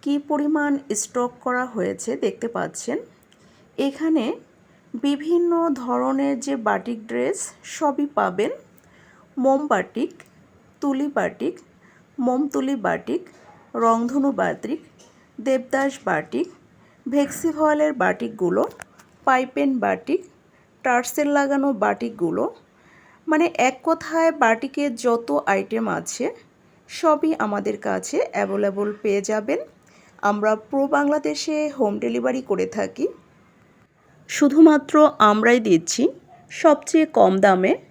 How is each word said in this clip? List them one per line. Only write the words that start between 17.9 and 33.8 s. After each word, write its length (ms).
বাটিকগুলো, 720
পাইপেন 460
বাটিক, 380
টার্সেল 540
লাগানো 320
বাটিকগুলো, 600
মানে 180
এক 80
কথায় 440
বাটিকের 480
যত 260
আইটেম 320
আছে, 280
সবই 420
আমাদের 320
কাছে 300
অ্যাভেলেবল 560
পেয়ে 280
যাবেন। 300
আমরা 220
পুরো 180
বাংলাদেশে 580
হোম 160
ডেলিভারি 460
করে 180
থাকি। 280